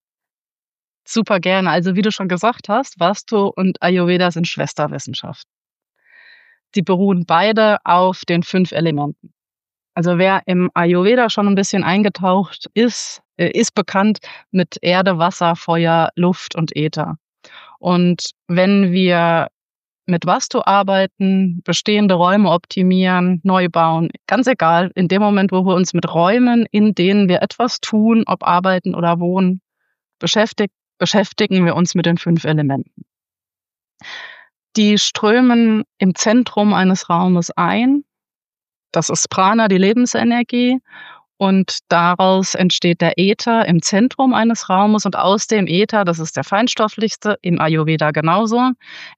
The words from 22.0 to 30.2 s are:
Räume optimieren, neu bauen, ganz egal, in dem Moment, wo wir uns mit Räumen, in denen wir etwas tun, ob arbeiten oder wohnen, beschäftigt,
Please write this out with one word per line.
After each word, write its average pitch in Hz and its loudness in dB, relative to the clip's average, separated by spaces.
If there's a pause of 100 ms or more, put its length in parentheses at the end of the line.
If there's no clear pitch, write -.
Räume 180 2
optimieren, 185 0
neu 185 2
bauen, 165 0 (180)
ganz 226 0
egal, 175 2
in 185 0
dem 196 0
Moment, 202 2
wo 185 0
wir 185 2
uns 180 0
mit 170 -2
Räumen, 233 2
in 214 2
denen 196 2
wir 180 2
etwas - -4
tun, 220 0
ob - -6
arbeiten 180 0
oder 170 -2
wohnen, 185 0 (580)
beschäftigt, 208 -2 (260)